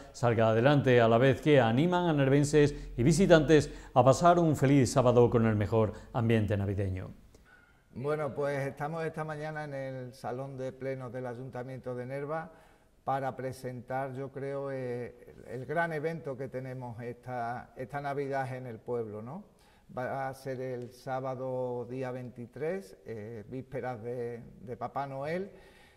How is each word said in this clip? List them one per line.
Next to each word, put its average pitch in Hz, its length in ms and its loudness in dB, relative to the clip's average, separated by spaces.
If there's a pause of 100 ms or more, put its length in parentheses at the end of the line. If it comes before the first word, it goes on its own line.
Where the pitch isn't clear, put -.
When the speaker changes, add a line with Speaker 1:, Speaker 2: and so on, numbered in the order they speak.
(140)
Speaker 1:
salga 113 340 2
adelante, 123 540 6
a 113 80 6
la 113 80 6
vez 127 240 4
que 147 180 6
animan 160 460 4
a 165 80 4
nervenses 143 600 4 (220)
y 123 80 0
visitantes 156 680 6 (240)
a 131 120 8
pasar 175 340 6
un 165 160 4
feliz 135 380 4
sábado 120 360 6
con 113 160 4
el 110 120 2
mejor 104 340 2 (220)
ambiente 113 420 2
navideño. 98 560 -4 (840)
Speaker 2:
Bueno, 147 360 -4
pues 139 340 -4
estamos 156 360 -8
esta 160 220 -8
mañana 151 400 -8
en 143 80 -12
el 131 400 -10
Salón 131 440 -10
de 131 140 -8
Plenos 131 400 -10
del 127 140 -10
Ayuntamiento 127 680 -10
de 123 100 -8
Nerva 143 460 -8 (520)
para 131 320 -4
presentar, 127 800 -8
yo 131 180 -10
creo, 139 400 -8
eh, 123 640 -8 (120)
el 123 180 -10
gran 165 260 -2
evento 151 460 -6
que 135 100 -8
tenemos 127 540 -10
esta, 120 720 -8
esta 135 240 -10
Navidad 139 540 -4
en 127 140 -10
el 113 120 -12
pueblo, 113 420 -6
¿no? 147 220 -14 (540)
Va 127 320 -6
a 131 40 -8
ser 131 280 -8
el 123 300 -8
sábado 127 1000 -6
día 127 220 -8
veintitrés, 131 960 -10
eh, 110 440 -12
vísperas 127 520 -10
de, 120 420 -8 (180)
de 123 160 -12
Papá 135 300 -8
Noel. 151 440 -8 (440)